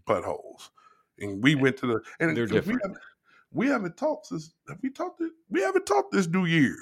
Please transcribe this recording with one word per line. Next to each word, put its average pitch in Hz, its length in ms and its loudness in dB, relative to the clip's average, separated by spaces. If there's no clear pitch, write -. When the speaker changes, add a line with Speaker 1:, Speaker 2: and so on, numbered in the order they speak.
Speaker 1:
buttholes." - 640 -4
And 101 240 -8
we 147 100 6
went 131 240 2
to - 80 -6
the, 113 160 2
and 165 160 2
Speaker 2:
They're 117 100 0
Speaker 1:
we 104 80 -2
Speaker 2:
different. 214 280 0
Speaker 1:
haven't, 190 180 -8
we 240 160 0
haven't 208 280 -2
talked - 300 -2
since, - 300 -10
have 151 120 -14
we 269 80 -4
talked 359 300 -8
this? 330 100 -4
We 349 100 0
haven't 381 240 0
talked 403 260 0
this 196 160 2
new 180 180 2
year. 160 360 4